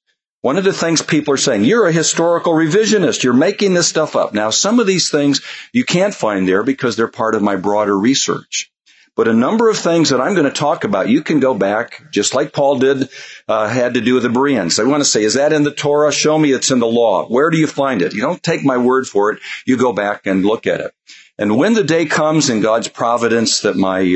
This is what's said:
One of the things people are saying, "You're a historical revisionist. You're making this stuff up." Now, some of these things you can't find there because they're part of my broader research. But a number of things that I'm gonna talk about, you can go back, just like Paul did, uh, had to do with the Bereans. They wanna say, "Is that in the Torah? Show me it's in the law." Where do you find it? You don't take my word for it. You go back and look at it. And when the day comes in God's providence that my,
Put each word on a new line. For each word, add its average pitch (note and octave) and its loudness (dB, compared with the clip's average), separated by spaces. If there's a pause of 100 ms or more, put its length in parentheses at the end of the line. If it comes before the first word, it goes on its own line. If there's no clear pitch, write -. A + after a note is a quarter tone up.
(420)
One C3 0
of F#3+ -2
the F#3+ 2
things E3 -2
people D3 0
are C3 2
saying, A2 0
"You're G#3 4
a D#3+ 2
historical E3 0
revisionist. E3 2
You're B2+ 2
making F#3 2
this F3 2
stuff D3+ -2
up." - -2
Now, G#2+ -2
some A3+ 0
of G3+ 0
these F#3 0
things C#3+ 0 (320)
you B2 0
can't F#3 0
find G2+ -2
there F#2+ 2
because B2 -2
they're A2+ 0
part A2 -2
of G#2 -2
my G2+ 0
broader G2+ 0
research. - -2 (460)
But A3+ 0
a A2+ 2
number F#3+ 2
of G#3 0
things E3 0
that D#3 2
I'm E3+ -2
gonna D3+ 2
talk D3+ -2
about, G2 -2
you C#3+ 2
can D3+ 0
go C3 2
back, G#2 -4
just - -2
like C#3 -2
Paul C#3 0
did, C3+ 0 (400)
uh, G#2+ 0
had A#2+ -2
to B2 0
do B2 0
with B2 2
the A#2+ 0
Bereans. A#2 0
They A2 0
wanna C#3+ 2
say, A2+ 0
"Is G#2+ 2
that C#3+ 2
in D3+ 2
the D3 0
Torah? D3 0
Show D#3 0
me D3+ 2
it's B2 -2
in B2+ 2
the A#2 0
law." A2+ 2
Where C#3 2
do E3 0
you D3+ 2
find C3 -2
it? D#2 -2
You G#2 -6
don't D3 -4
take E3+ -2
my C3 0
word B2+ 2
for G2+ 0
it. - -14 (240)
You B2+ 2
go A#2+ 0
back G2+ -4
and F#2+ 0
look A2 0
at E2+ -2
it. - -10 (480)
And G#2 0
when F#3+ 2
the G#3+ 2
day E3 0
comes D#3 0
in A2 0
God's A2 0
providence A2+ -2
that F#2+ 0
my, F#2+ 0 (140)